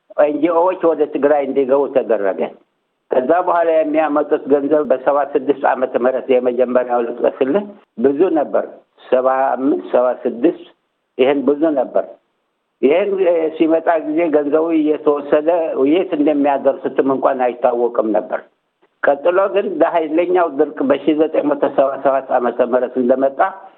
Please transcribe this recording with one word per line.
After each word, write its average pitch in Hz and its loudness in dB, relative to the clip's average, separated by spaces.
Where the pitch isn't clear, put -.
ኤን 147 2
ጂ 160 0
ኦዎች 175 2
ወደ 151 2
ትግራይ 143 2
እንዲገቡ 135 2
ተደረገ። 101 0
ከዛ - 0
በኋላ 170 0
የሚያመጡት 151 0
ገንዘብ 143 2
በሰባ 131 0
ስድስት 139 -2
ዓመተ 127 -2
ምህረት 123 0
የመጀመሪያው 123 0
ልጥቀስልህ 123 -2
ብዙ 139 0
ነበር። 131 0
ሰባ 127 0
አምስት፣ 131 -2
ሰባ 123 2
ስድስት 123 -2
ይሄን 139 2
ብዙ 143 0
ነበር። 127 -2
ይሄን 175 2
ሲመጣ 160 0
ጊዜ 151 -4
ገንዘቡ 147 0
እየተወሰደ 151 0
የት 180 0
እንደሚያደርሱትም 143 0
እንኳን 131 0
አይታወቅም 120 0
ነበር። - -4
ቀጥሎ 143 0
ግን 202 0
በኃይለኛው 165 0
ድርቅ 147 -2
በሺህ 139 0
ዘጠኝ 151 0
መቶ 143 -2
ሰባ 139 2
ሰባት 135 0
ዓመተ 123 0
ምህረት 123 0
እንደመጣ 131 0